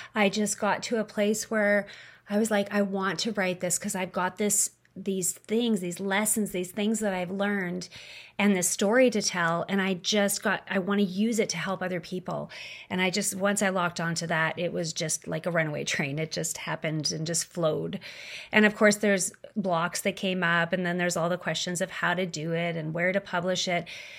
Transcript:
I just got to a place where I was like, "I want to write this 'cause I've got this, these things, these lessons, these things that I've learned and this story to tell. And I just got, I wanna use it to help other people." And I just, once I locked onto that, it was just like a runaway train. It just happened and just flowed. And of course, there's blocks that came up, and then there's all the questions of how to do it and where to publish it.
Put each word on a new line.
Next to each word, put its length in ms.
I 140
just 280
got 260
to 160
a 40
place 480
where 340
I 100
was 100
like, 240
"I 80
want 380
to 140
write 260
this 180
'cause 160
I've 200
got 240
this, 340
these 380
things, 480
these 180
lessons, 520
these 200
things 300
that 120
I've 180
learned 580
and 160
this 140
story 400
to 120
tell. 460
And 140
I 140
just 480
got, 260
I 100
wanna 220
use 380
it 100
to 80
help 240
other 180
people." 500
And 120
I 80
just, 260
once 260
I 80
locked 300
onto 280
that, 300
it 140
was 220
just 340
like 180
a 60
runaway 320
train. 360
It 120
just 280
happened 520
and 160
just 180
flowed. 540
And 140
of 100
course, 200
there's 380
blocks 460
that 140
came 280
up, 300
and 120
then 120
there's 200
all 120
the 80
questions 440
of 100
how 220
to 120
do 280
it 220
and 180
where 180
to 80
publish 480
it. 200